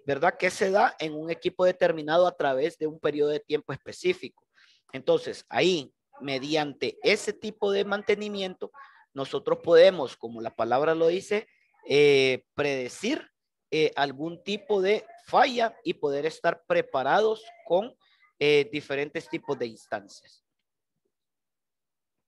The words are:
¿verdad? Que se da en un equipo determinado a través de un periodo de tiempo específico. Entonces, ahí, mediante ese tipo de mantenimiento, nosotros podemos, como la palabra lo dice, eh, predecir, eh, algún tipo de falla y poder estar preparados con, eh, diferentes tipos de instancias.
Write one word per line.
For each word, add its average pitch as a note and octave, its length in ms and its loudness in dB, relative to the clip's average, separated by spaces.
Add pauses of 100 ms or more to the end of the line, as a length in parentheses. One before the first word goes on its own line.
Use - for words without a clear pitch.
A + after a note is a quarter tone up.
¿verdad? C#3 320 0
Que F#3 120 0
se F#3+ 200 -2
da G#3+ 300 2
en D3+ 160 -6
un D#3+ 160 -8
equipo E3+ 320 -4
determinado F3 640 2
a F3 80 -4
través C#3+ 420 -2
de D#3 80 -6
un D#3 140 -8
periodo D3 300 0
de D3+ 100 -2
tiempo D3 320 -6
específico. C#3 720 -6 (460)
Entonces, C3 580 -2
ahí, D3+ 440 0 (260)
mediante C#3+ 840 -4
ese G3+ 320 0
tipo G#3+ 380 -6
de G3 140 0
mantenimiento, G3+ 840 -4 (420)
nosotros C#3+ 500 -4
podemos, E3 540 6
como A#2 240 -12
la A#2 120 -10
palabra B2+ 400 0
lo E3 140 2
dice, G3 400 -2 (400)
eh, C3+ 560 4 (100)
predecir, C#3+ 760 -4 (460)
eh, D#3 200 2
algún C#3+ 480 -4
tipo G3+ 400 -2
de G#3+ 200 2 (220)
falla A3+ 580 2
y F3 120 -4
poder C#3+ 320 -2
estar E3 400 -4
preparados E3+ 760 0 (220)
con, G#3 300 -2 (420)
eh, D3 340 2
diferentes D3 560 -6
tipos D3 300 -6
de B2 80 -6
instancias. - 800 -12 (1800)